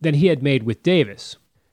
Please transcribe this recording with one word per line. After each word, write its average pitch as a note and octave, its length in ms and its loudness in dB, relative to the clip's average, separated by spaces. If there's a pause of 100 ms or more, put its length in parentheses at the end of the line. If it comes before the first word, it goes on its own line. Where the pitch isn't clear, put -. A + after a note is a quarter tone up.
than D#3+ 100 0
he D3+ 140 2
had D3+ 160 2
made C3+ 220 0
with A2+ 180 -4
Davis. D3+ 560 -2 (340)